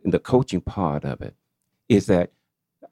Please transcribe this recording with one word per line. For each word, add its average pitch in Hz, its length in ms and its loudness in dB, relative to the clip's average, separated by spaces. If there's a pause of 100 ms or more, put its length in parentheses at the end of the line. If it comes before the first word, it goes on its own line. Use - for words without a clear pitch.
in 90 80 -2
the 90 80 2
coaching 110 420 0
part 76 440 -4
of 65 160 -8
it - 140 -14 (520)
is 101 200 4
that, 90 240 2 (600)